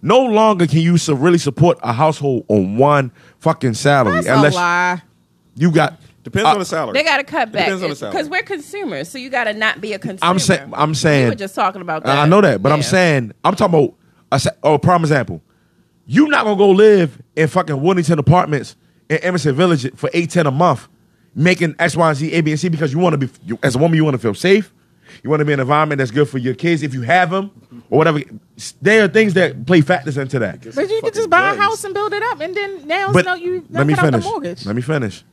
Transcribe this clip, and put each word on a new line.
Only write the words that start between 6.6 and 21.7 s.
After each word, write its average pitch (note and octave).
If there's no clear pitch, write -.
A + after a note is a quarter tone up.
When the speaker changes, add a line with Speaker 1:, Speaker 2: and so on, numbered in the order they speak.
Speaker 3:
salary. D#3
Speaker 4:
They D4
gotta C#4+
cut C#4
Speaker 3:
It G#3+
Speaker 4:
back G3+
Speaker 3:
depends F#3
on -
the -
Speaker 4:
it, C#3
Speaker 3:
salary. -
Speaker 4:
'cause D#4
we're F#4
consumers, D4+
so C4+
you B3+
gotta A#3+
not A3
be A3
a G3
consumer. F#3+
Speaker 1:
I'm F#3
sa-, E3
I'm D3+
Speaker 4:
We D#3
Speaker 1:
saying C#3
Speaker 4:
were A2
just G3
talking G3
about D#3+
Speaker 1:
I C3+
Speaker 4:
that. D3
Speaker 1:
know G3
that, A2
but C#3
I'm D3+
Speaker 4:
Yeah. C#3+
Speaker 1:
saying D#3
I'm F3+
talking F3+
about C#3
a C3+
sa-, -
oh, D3
prime E3+
example. B2+
You C4
not C#4+
gonna G#3
go G3
live F#3+
in D#3
fucking D#3+
Woodington E3
Apartments D3
in D#3
Emerson D#3+
Village D3+
for -
eight F3
ten E3+
a C#3
month, D3
making F3